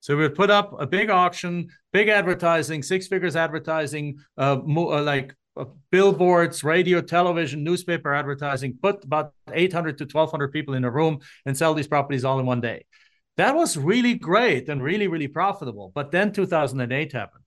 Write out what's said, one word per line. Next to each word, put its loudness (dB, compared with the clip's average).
So -2
we 2
would 0
put 2
up 2
a -4
big -2
auction, 0
big 4
advertising, 2
six -2
figures -2
advertising, -4
uh, 2
mo-, 0
uh, 0
like, -2
uh, -8
billboards, 4
radio, 2
television, 0
newspaper -2
advertising, -4
put -2
about -4
eight 2
hundred -4
to -8
twelve 0
hundred -4
people -4
in 0
a 0
room 0
and -2
sell 2
these -2
properties 0
all 0
in -2
one 0
day. -6
That 4
was 0
really 2
great 2
and -4
really, 0
really -4
profitable. -6
But -6
then 2
two 0
thousand 0
and -4
eight -4
happened. -10